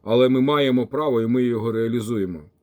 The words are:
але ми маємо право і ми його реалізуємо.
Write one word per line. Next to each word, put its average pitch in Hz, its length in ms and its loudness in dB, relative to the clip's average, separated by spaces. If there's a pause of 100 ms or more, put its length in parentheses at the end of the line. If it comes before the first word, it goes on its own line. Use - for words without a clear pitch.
але 123 280 4
ми 131 120 2
маємо 135 460 2
право 131 340 -2
і 113 60 -2
ми 127 160 2
його 117 280 -2
реалізуємо. 110 680 -4 (220)